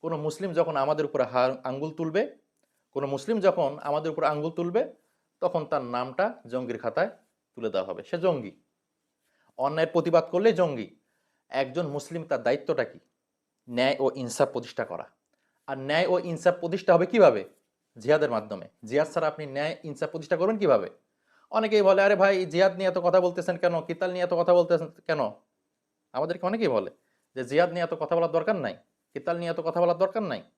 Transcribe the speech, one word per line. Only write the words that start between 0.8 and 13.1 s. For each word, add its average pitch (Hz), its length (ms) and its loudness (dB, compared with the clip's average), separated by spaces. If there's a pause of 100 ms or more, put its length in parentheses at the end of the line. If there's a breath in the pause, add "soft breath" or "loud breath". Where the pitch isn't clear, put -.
উপরে 139 180 0
হা-, 127 420 2
আঙ্গুল 147 300 -6
তুলবে, 170 420 -2 (540)
কোনো 139 160 -4
মুসলিম 139 340 -2
যখন 160 420 2
আমাদের 156 300 -2
উপর 160 120 -2
আঙ্গুল 151 260 0
তুলবে, 175 420 -2 (480)
তখন 170 260 -2
তার 143 160 -2
নামটা 127 520 -2 (140)
জঙ্গির 120 300 -4
খাতায় 139 320 -2 (440)
তুলে 113 160 -6
দেওয়া 95 160 -2
হবে, 87 160 -10
সে - 160 -6
জঙ্গি। 151 420 -4 (1000)
অন্যায়ের 156 340 0
প্রতিবাদ 165 380 4
করলে 208 220 4
জঙ্গি। 151 480 -2 (480)
একজন 151 380 -4
মুসলিম 147 380 -8
তার 131 180 -2
দায়িত্বটা 131 420 -2
কি? - 140 -16 (720)